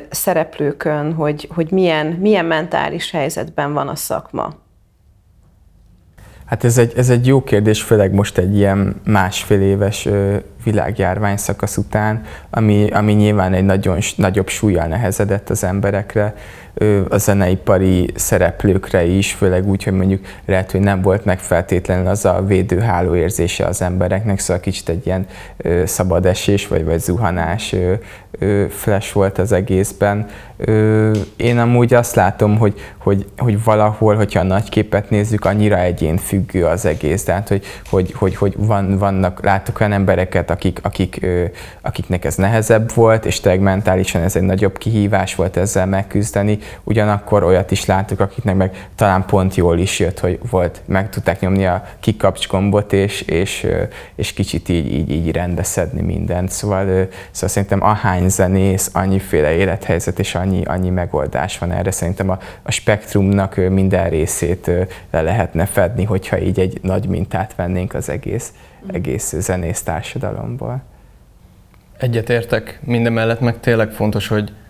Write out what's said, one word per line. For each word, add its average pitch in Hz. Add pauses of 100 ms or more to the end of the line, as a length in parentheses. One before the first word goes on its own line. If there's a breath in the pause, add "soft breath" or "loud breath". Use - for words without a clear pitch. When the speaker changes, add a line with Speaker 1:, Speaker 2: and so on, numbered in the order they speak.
(100)
Speaker 1:
szereplőkön, 151
hogy, 151
hogy 165
milyen, 170
milyen 180
mentális 160
helyzetben 147
van 139
a 139
szakma? - (1900 loud breath)
Speaker 2:
Hát -
ez 120
egy, 117
ez 123
egy 120
jó 135
kérdés, 107
főleg 101
most 101
egy 95
ilyen 98
másfél 98
éves, 98
ö, 101 (280)
világjárvány 101
szakaszt -
után, 107 (280 loud breath)
ami, 107
ami 104
nyilván 104
egy 92
nagyon 95
s-, -
nagyobb 95
súllyal 90
nehezedett 101
az -
emberekre, 101 (400 loud breath)
ö, 104
a 104
zeneipari 95
szereplőkre 92
is, 92
főleg 92
úgy, 98
hogy 104
mondjuk 95 (180 loud breath)
lehet, 92
hogy 92
nem 98
volt 98
meg 92
feltétlenül 90
az 98
a 92
védőháló 92
érzése 87
az 92
embereknek, 95
szóval -
kicsit -
egy 85
ilyen, 92 (300 loud breath)
ö, 87
szabad 92
esés 98
vagy, 82
vagy 80
zuhanás, 87
ö, 92 (460 loud breath)
ö, 101
flash -
volt 98
az 98
egészben. 98 (300 loud breath)
Ö, 110 (260)
én 120
amúgy 120
azt 120
látom, 107
hogy, 104 (240 loud breath)
hogy, 98 (100)
hogy 110
valahol, 107
hogyha 104
a 87
nagy 95
képet -
nézzük, 107
annyira 104
egyénfüggő 87
az 82
egész. 80
Tehát, 92
hogy, 98 (240 loud breath)
hogy, 92
hogy, 92
hogy 101
van, 98
vannak, 95
látok 98
olyan 104
embereket, 95
akik, 87
akik, 95
ö, 90 (360 loud breath)
akiknek -
ez -
nehezebb 110
volt, 113
és 95
tényleg 92
mentálisan 95
ez 92
egy 90
nagyobb 95
kihívás 101
volt 82
ezzel 95
megküzdeni. 101 (260 loud breath)
Ugyanakkor 104
olyat 90
is -
látok, 98
akiknek 98
meg 95
talán 95
pont 92
jól 85
is 92
jött, 90
hogy 90 (120)
volt, 90
meg 98
tudták 87
nyomni 95
a 92 (160 loud breath)
kikaps -
gombot, 101
és, 98
és, -
ö, 85 (320 loud breath)
és -
kicsit -
így, 82
így, 73
így 80
rendbeszedni 87
mindent. 87
Szóval, 98
ö, 92 (280 loud breath)
szóval -
szerintem 98
ahány 95
zenész, 95
annyiféle 90
élethelyzet 92
és -
annyi, 92
annyi 90
megoldás 87
van 87
erre. 92
Szerintem 92
a, 92 (240 loud breath)
a -
spektrumnak, 101
ö, 92
minden 92
részét, 80
ö, 87 (280 loud breath)
le 80
lehetne 85
fedni, 98
hogyha 95
így 92
egy 92
nagy 95
mintát 87
vennénk 90
az -
egész, - (320 loud breath)
Speaker 1:
Mhm. 190
Speaker 2:
egész -
zenész 87
társadalomból. 113 (1160 soft breath)
Speaker 3:
Egyetértek, 117
mindemellett 117
meg 120
tényleg 113
fontos, 104
hogy 107 (180 soft breath)